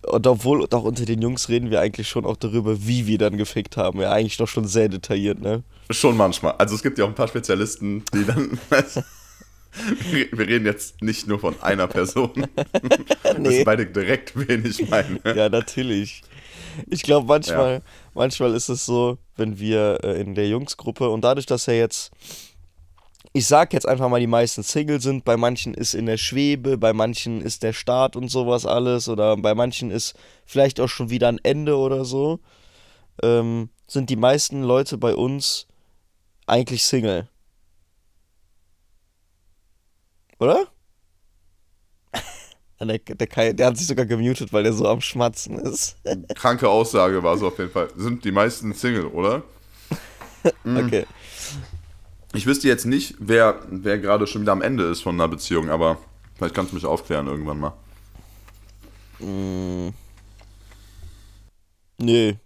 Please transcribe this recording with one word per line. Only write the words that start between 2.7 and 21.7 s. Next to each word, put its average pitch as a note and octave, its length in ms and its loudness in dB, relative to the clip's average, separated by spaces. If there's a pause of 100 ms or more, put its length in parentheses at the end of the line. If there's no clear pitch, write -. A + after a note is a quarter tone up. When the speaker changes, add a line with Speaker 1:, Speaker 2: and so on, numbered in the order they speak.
Speaker 1:
wie A#2+ 200 0
wir G#2+ 100 2
dann G#2 180 2
gefickt G#2 400 -4
haben. F#2+ 240 -2
Ja, F#2+ 120 0
eigentlich G#2+ 260 0
doch A#2 100 0
schon - 200 -2
sehr G#2+ 200 4
detailliert, G2+ 540 -2
ne? A2 220 -4 (260)
Speaker 2:
Schon B2 260 2
manchmal. F#2 440 2
Also G2 160 4
es G#2+ 80 -6
gibt - 140 -2
ja G#2+ 80 2
auch G2+ 40 -2
ein G#2+ 60 -8
paar A#2 120 0
Spezialisten, G2+ 760 -2 (100)
die G2+ 120 0
dann, A#2+ 320 -2 (120)
<laughs> - 1400 -4
wir, C3+ 200 0
wir A2+ 160 -2
reden A2+ 180 2
jetzt - 360 -4
nicht G#2+ 260 -4
nur G2+ 120 -2
von F#2+ 220 -4
einer F#2+ 260 0
Person. G2 480 -2
<laughs> C3+ 80 -2 (960)
Speaker 1:
Nee. D3+ 40 -2
Speaker 2:
Wir - 80 4
sind - 140 4
beide A2 200 4
direkt, F#2+ 500 -2
wen A#2+ 300 0
ich G#2+ 240 -4
meine. G2+ 300 0 (160)
Speaker 1:
Ja, G#2+ 140 4
natürlich. A2 720 -2 (680)
Ich E3+ 140 -4
glaub, C#3+ 240 4
manchmal, C3 480 2
Speaker 2:
Ja. C3 60 -8 (320)
Speaker 1:
manchmal B2+ 420 0
ist A#2 140 -4
es B2 160 -4
so, B2 320 0 (180)
wenn A2 240 -4
wir, G#2+ 440 0
äh, G2 180 -2
in G2 120 -6
der G#2 140 0
Jungsgruppe A#2+ 640 -4
und A2 120 -2
dadurch, B2+ 240 2
dass - 220 -2
er A#2 100 2